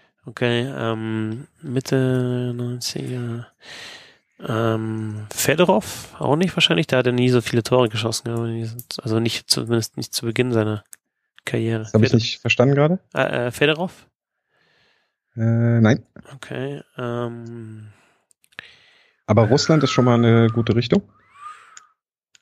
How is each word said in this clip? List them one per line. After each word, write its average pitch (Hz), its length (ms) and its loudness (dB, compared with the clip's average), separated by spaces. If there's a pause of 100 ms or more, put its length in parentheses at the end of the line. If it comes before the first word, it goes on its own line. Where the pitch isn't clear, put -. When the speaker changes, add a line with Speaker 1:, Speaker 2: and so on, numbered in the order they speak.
(260)
Speaker 1:
Okay, 120 360 -2
ähm, 113 880 -6 (140)
Mitte 127 960 -2
neunziger. 120 960 -8 (880)
Ähm, 110 960 -4
Fedorov - 840 0
auch 139 200 0
nicht 175 180 0
wahrscheinlich, 165 320 2
der 127 120 2
hat 123 80 2
ja 123 40 2
nie 123 160 4
so 123 140 4
viele 117 220 0
Tore 127 260 4
geschossen, 113 400 -4
aber 117 180 -4
nie 113 160 -6
so, 113 140 -10 (240)
also 113 180 0
nicht, - 300 -2
zumindest 113 480 0
nicht 123 160 -10
zu - 120 -6
Beginn 123 280 0
seiner 107 320 0 (580)
Karriere. 113 400 -2
Speaker 2:
Das 107 100 -8
hab 110 80 6
ich 110 100 4
Speaker 1:
Fed-, 120 80 6
Speaker 2:
nicht - 200 -6
verstanden 123 360 2
gerade. 156 240 2 (140)
Speaker 1:
äh, 131 340 -2
äh, 120 40 -6
Fedorov? 151 560 -2 (1300)
Speaker 2:
Äh, 117 460 2
nein. 110 240 4 (300)
Speaker 1:
Okay, 135 460 -10 (160)
ähm. 117 920 -10 (1300)
Speaker 2:
Aber 110 240 4
Russland 147 340 4
ist 135 80 2
schon 127 140 2
mal 120 100 4
eine 117 320 6
gute 113 260 0
Richtung. 123 300 0 (1400)